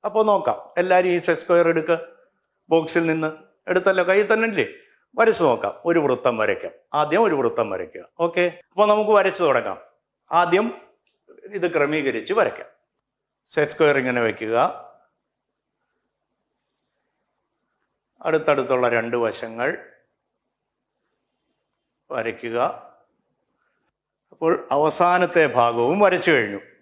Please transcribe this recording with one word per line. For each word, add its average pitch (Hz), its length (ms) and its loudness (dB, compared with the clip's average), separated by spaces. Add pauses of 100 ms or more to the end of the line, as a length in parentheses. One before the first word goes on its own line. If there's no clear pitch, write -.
അപ്പോൾ 214 240 0
നോക്കാം, 170 260 0 (240)
എല്ലാവരും 185 340 2
ഈ 175 120 -2
സെറ്റ് 165 180 -2
സ്ക്വയർ 170 280 4
എടുക്കുക, 160 240 0 (720)
ബോക്സിൽ 160 420 2
നിന്ന് 160 180 -2 (400)
എടുത്തല്ലോ, 185 400 2
കയ്യിൽ 202 220 2
തന്നെ 220 200 2
ഇല്ലേ? 160 140 -2 (540)
വരച്ചു - 280 2
നോക്കാം, 101 260 0 (160)
ഒരു 170 160 2
വൃത്തം 123 360 0
വരയ്ക്കാം. 107 320 -2 (260)
ആദ്യം 151 280 0
ഒരു 170 120 0
വൃത്തം 117 340 -2
വരയ്ക്കുക. - 300 -12 (220)
ഓക്കെ, 175 180 -2 (280)
അപ്പോൾ 208 200 2
നമുക്ക് 214 280 2
വരച്ചു 185 280 0
തുടങ്ങാം. 110 320 0 (520)
ആദ്യം 175 360 2 (920)
ഇത് 180 180 -2
ക്രമീകരിച്ച് 143 640 -2
വരയ്ക്കാം. 143 300 -4 (840)
സെറ്റ് 147 240 -2
സ്ക്വയർ 147 280 4
ഇങ്ങനെ 123 240 -2
വയ്ക്കുക, 110 280 -4 (3750)
അടുത്തടുത്തുള്ള 139 640 0 (120)
രണ്ട് 117 260 -4
വശങ്ങൾ 113 460 -6 (2500)
വരയ്ക്കുക. 117 500 -6 (1700)
അപ്പോൾ 165 200 -2 (220)
അവസാനത്തെ 175 680 2 (120)
ഭാഗവും 120 500 2
വരച്ചു 180 280 2
കഴിഞ്ഞു. 101 280 0 (200)